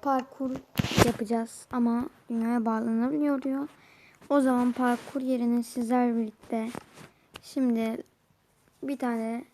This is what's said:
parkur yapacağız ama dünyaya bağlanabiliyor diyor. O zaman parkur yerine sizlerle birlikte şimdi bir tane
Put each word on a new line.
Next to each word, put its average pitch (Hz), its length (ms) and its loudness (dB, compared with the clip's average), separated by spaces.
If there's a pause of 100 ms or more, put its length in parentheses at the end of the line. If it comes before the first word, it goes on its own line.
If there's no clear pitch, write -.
parkur 262 480 -2 (560)
yapacağız 226 640 -2
ama 240 380 2 (220)
dünyaya 233 340 0
bağlanabiliyor 240 760 0
diyor. 269 260 -2 (600)
O 285 120 6
zaman 247 320 4
parkur 247 480 0
yerine 240 420 2
sizlerle 240 540 0
birlikte 226 520 -4 (760)
şimdi 226 600 0 (800)
bir 277 160 -4
tane 233 560 -2